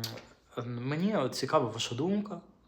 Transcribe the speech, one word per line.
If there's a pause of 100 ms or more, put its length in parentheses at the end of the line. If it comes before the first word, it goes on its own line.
(580)
м,
мені
от
цікава
ваша
думка, (280)